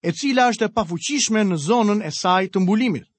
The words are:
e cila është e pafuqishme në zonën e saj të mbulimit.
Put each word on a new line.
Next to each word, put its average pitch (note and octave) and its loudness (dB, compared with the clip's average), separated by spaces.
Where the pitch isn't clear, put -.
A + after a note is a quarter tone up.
e F3 -2
cila B3+ 2
është A3 -2
e A3+ -6
pafuqishme G#3+ -2
në F3+ 0
zonën G#3+ 2
e D3+ -6
saj F#3 0
të F#3 0
mbulimit. F#3+ 0